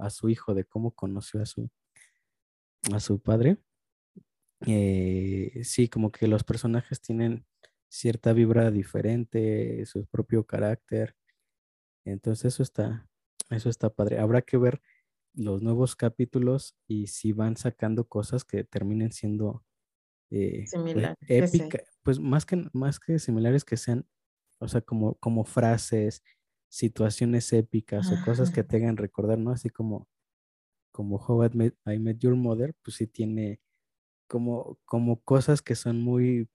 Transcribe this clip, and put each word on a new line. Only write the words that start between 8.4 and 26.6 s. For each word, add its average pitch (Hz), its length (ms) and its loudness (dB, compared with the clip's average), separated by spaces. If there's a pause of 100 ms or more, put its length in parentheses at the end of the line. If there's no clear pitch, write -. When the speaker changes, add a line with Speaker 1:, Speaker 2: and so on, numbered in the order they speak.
Speaker 1:
diferente, 110 1120 -2
su 101 220 -6
propio 110 380 0
carácter. 110 720 -2 (880)
Entonces 113 500 -2
eso 139 80 0
está, 110 460 -6 (400)
eso 117 200 -2
está 113 220 0
padre. 107 280 0
Habrá 117 220 4
que - 160 0
ver 123 240 2 (540)
los 104 260 -4
nuevos 117 340 0
capítulos 123 800 -2 (100)
y 104 200 -4
si - 260 -2
van 110 240 0
sacando 113 500 -2
cosas 110 380 -4
que 101 180 -4
terminen 110 480 -2
siendo, 107 540 -4 (680)
eh, 98 420 -4 (180)
pues, 107 140 0
Speaker 2:
Similar, 80 100 -6 (200)
que 175 120 6
sí. 175 160 2
Speaker 1:
épica, - 200 -6 (200)
pues 135 160 2
más 147 260 0
que, 180 280 -2
más 135 260 -2
que 165 200 0
similares 120 460 2
que 113 120 -4
sean, 120 300 -2 (520)
o 113 80 -8
sea, 117 140 0
como, 110 340 -2
como 113 300 -2
frases, 113 800 0 (460)